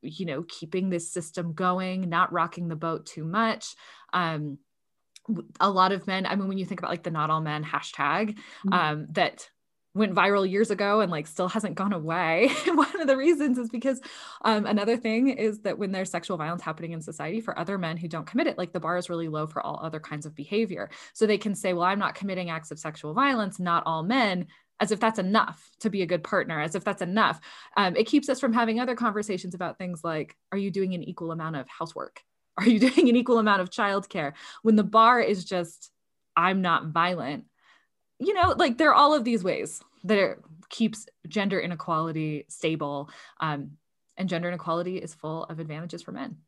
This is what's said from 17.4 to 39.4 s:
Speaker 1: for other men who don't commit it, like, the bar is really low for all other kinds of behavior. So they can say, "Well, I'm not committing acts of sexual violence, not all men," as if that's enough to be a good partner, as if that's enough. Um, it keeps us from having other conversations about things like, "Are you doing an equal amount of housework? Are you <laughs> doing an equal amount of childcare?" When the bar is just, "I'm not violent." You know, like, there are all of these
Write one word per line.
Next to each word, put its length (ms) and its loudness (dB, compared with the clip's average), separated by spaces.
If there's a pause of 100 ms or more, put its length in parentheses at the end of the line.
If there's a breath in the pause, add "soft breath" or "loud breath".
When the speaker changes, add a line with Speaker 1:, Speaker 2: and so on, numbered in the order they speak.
Speaker 1:
for 160 -6
other 180 -4
men 220 -4
who 100 -8
don't 180 -8
commit 200 0
it, 100 -2
like, 160 -6
the 80 -4
bar 160 -2
is 140 -4
really 180 -4
low 180 -4
for 180 -6
all 180 -6
other 180 -8
kinds 240 -12
of 100 -14
behavior. 540 -4 (240 loud breath)
So 140 2
they 120 4
can 160 -4
say, 200 -2
"Well, 100 0
I'm 140 2
not 160 -2
committing 360 -6
acts 200 -8
of 80 -12
sexual 340 -10
violence, 480 0
not 260 2
all 160 -2
men," 440 2 (340 soft breath)
as 120 0
if 60 -2
that's 200 2
enough 520 0 (100)
to 100 0
be 120 -2
a 40 0
good 180 0
partner, 360 0
as 140 -4
if 100 -4
that's 180 -2
enough. 380 2 (360 loud breath)
Um, 200 2
it 100 4
keeps 220 2
us 120 0
from 120 2
having 280 2
other 140 -2
conversations 600 -2
about 240 -8
things 260 -8
like, 320 -4 (160)
"Are 60 -2
you 120 -2
doing 240 -2
an 80 -6
equal 300 -8
amount 240 -6
of 120 -8
housework? 540 -10 (340)
Are 120 2
you 100 8
<laughs> 120 6
doing 180 6
an 80 6
equal 220 4
amount 240 4
of 80 -6
childcare?" 640 -2 (280 loud breath)
When 140 8
the 80 6
bar 360 8
is 240 2
just, 460 -6 (460)
"I'm 260 4
not 260 0
violent." 580 -2 (760 soft breath)
You 140 0
know, 240 4
like, 200 4
there 120 6
are 40 8
all 200 8
of 100 2
these 200 0